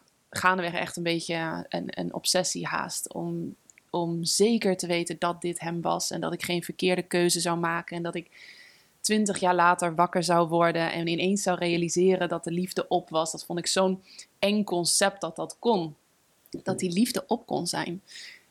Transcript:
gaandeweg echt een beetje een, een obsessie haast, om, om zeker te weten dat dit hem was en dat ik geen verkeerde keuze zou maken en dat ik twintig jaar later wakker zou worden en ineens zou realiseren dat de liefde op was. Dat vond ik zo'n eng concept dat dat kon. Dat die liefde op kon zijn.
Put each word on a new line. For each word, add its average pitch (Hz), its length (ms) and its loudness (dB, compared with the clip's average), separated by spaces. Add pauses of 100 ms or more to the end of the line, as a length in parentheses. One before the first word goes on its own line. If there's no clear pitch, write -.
(300)
gaandeweg 180 440 2
echt 175 240 -4
een 175 60 -6
beetje 165 640 -2
een, 175 180 -4 (120)
een 175 140 -4
obsessie 180 520 0
haast, - 480 -6
om, 170 420 -6 (340)
om 170 340 -2
zeker 202 540 2
te 175 100 -6
weten 170 320 -2
dat 170 220 -2
dit 175 180 -4
hem 170 220 -4
was 170 300 -2
en 165 100 -4
dat 165 120 -2
ik 175 100 -8
geen 175 200 -2
verkeerde 180 380 0
keuze 175 380 2
zou 170 180 0
maken 170 400 -4
en 170 60 -4
dat 170 120 -4
ik - 460 -12 (380)
twintig 214 400 2
jaar 180 160 4
later 175 400 4
wakker 175 280 2
zou 170 240 4
worden 170 440 2
en 170 160 -4
ineens 180 360 0
zou 180 140 0
realiseren 175 720 2
dat 170 140 -4
de 165 80 -6
liefde 180 360 -2
op 180 220 0
was. 160 220 0
Dat - 140 -10
vond 170 140 -6
ik 170 80 -4
zo'n 190 360 2 (360)
eng 208 240 2
concept 196 580 0
dat 165 140 -6
dat 160 240 -8
kon. 175 360 0 (680)
Dat 190 160 -2
die 180 120 -2
liefde 196 360 0
op 233 180 -4
kon 165 220 -4
zijn. 170 340 -6 (500)